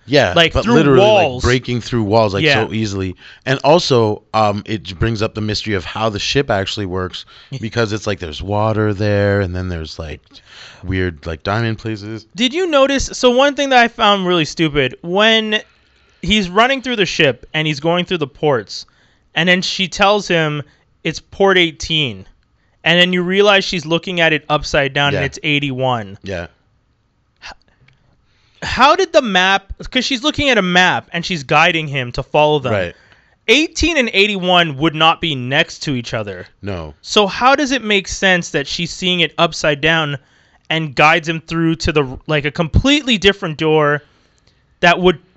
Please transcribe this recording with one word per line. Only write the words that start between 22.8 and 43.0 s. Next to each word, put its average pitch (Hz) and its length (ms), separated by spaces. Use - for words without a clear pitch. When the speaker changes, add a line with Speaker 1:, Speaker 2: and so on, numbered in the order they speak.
Speaker 2:
and 165 160
then 180 120
you 180 100
realize 196 420
she's 160 220
looking 170 340
at 160 120
it 151 160
upside 147 440
down 143 160
and 139 140
Speaker 1:
Yeah. 139 40
Speaker 2:
it's 131 180
eighty-one. 127 800
Speaker 1:
Yeah. 87 240
Speaker 2:
How 277 320
did 359 200
the 311 80
map, 196 500
'cause 254 140
she's 247 180
looking 294 280
at 240 80
a 196 40
map 180 500
and 170 120
she's 170 200
guiding 160 440
him 131 240
to 139 100
follow 151 360
them. 127 140
Speaker 1:
Right. 92 220
Speaker 2:
Eighteen 311 480
and 247 160
eighty-one 180 640
would 151 180
not 160 280
be 160 120
next 135 500
to 147 100
each 120 180
other. 98 340
Speaker 1:
No. 85 400
Speaker 2:
So - 260
how 247 300
does 277 160
it 254 100
make 208 240
sense 180 440
that 143 160
she's - 260
seeing 180 280
it 156 180
upside 156 420
down 156 380
and 156 260
guides 156 340
him 165 120
through 165 360
to - 160
the, 139 340
like, 151 180
a 147 60
completely 262 680